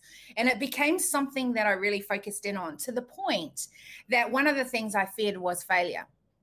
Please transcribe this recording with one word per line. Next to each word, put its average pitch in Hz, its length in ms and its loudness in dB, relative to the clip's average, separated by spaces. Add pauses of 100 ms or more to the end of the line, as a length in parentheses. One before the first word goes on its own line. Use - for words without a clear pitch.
(360)
And 240 140 4
it 226 100 2
became 294 380 2
something 269 560 0
that 214 140 4
I 208 40 6
really 202 300 0
focused 202 440 -6
in 202 120 -2
on, 175 200 -6
to - 140 -6
the 240 120 -4
point 240 640 -4 (420)
that 233 220 4
one 269 160 4
of 294 80 4
the 262 100 0
things 220 300 -4
I 196 100 4
feared 202 320 -2
was 180 260 -2
failure. 175 440 0 (360)